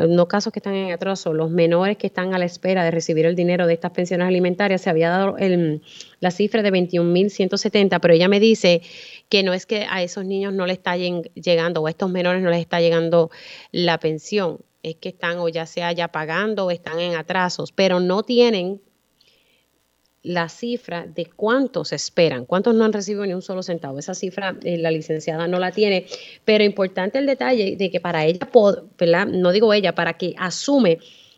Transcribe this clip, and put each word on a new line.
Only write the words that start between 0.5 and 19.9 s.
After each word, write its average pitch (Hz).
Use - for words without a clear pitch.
que -
están 202
en 190
atraso, 185
los 160
menores 175
que 202
están 185
a 180
la 180
espera 180
de 165
recibir 160
el 170
dinero 175
de 170
estas 175
pensiones 180
alimentarias, 185
se 196
había 165
dado 190
el, 175
la 180
cifra 208
de 208
veintiún 175
mil 190
ciento 196
setenta, 196
pero 170
ella 170
me 202
dice 196
que 202
no 180
es 185
que 208
a 185
esos 185
niños 196
no 190
le 185
está 185
llen-, 175
llegando 165
o 156
a 160
estos 185
menores 180
no 180
les 170
está 170
llegando 165
la 170
pensión, 156
es 160
que -
están 175
o 170
ya 165
sea 170
ya 170
pagando 185
o 180
están 165
en 175
atrasos, 175
pero 185
no 185
tienen 208